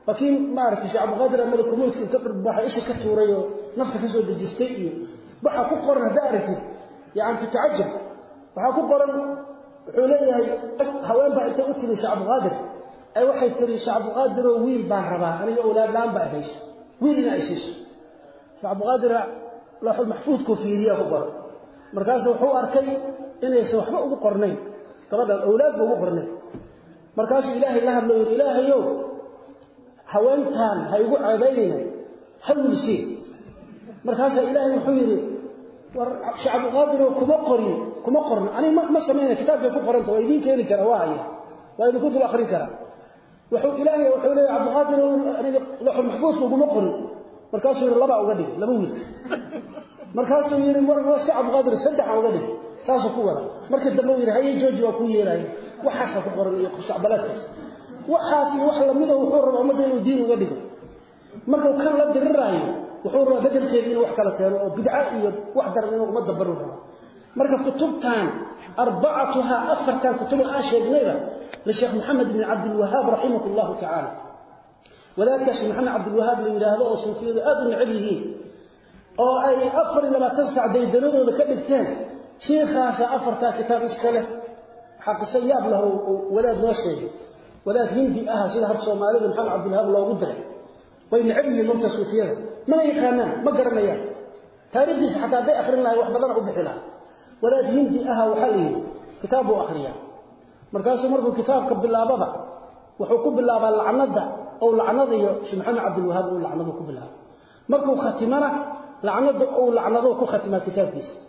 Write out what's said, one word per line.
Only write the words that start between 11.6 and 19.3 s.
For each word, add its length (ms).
u 100
timi 240
Sheekh 160
Cabdiqaadir, 400
ay 140
waxay 260
tiri, 240
"Sheekh 160
Cabdiqaadir 540
oo 140
wiil 260
baan 220
rabaa, 300
aniga 260
awlaad 260
la'aan 240
baa 160
hayso, 260
wiil 180
ina 160
ay 80
siiso." 300
Sheekh 100
Cabdiqaadir 520